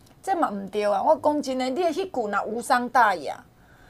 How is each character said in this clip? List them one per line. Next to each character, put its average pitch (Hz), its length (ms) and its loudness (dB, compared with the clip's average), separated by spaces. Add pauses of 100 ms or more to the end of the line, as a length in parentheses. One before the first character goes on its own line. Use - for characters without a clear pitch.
(240)
这 381 140 -2
嘛 277 140 0
毋 196 160 -8
对 208 160 -2
啊！ 202 180 2
我 285 220 4
讲 294 180 2
真 262 160 -4
诶， 254 140 -2
你 262 100 -2
迄 349 300 -2
句 226 160 -2
若 202 160 -2
无 220 180 -6
伤 247 260 0
大 226 280 4
雅。 127 280 -10 (460)